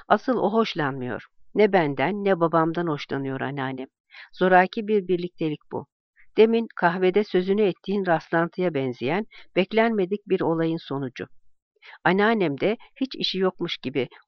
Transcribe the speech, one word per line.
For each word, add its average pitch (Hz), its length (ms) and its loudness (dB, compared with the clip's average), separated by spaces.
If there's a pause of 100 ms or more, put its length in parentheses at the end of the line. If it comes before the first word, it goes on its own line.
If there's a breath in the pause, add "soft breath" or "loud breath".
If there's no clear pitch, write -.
Asıl 214 300 2
o 196 160 0
hoşlanmıyor. 139 720 -2 (300)
Ne 202 180 4
benden 160 500 0
ne 196 160 2
babamdan 165 480 0
hoşlanıyor 139 540 -6
anneannem. 131 460 -6 (460 loud breath)
Zoraki 185 540 2
bir 208 200 0
birliktelik 170 520 -4 (120)
bu. - 160 -8 (500 soft breath)
Demin 226 380 6
kahvede 185 480 2
sözünü 190 380 0
ettiğin 196 440 -2
rastlantıya 170 680 0
benzeyen 135 520 -2 (300 loud breath)
beklenmedik 208 720 0
bir 185 140 0
olayın 165 360 0
sonucu. 135 500 -8 (760 loud breath)
Anneannem 190 560 2
de 202 180 0 (240 soft breath)
hiç 269 140 -6
işi - 220 -4
yokmuş 185 400 -2
gibi 131 300 -4 (200 loud breath)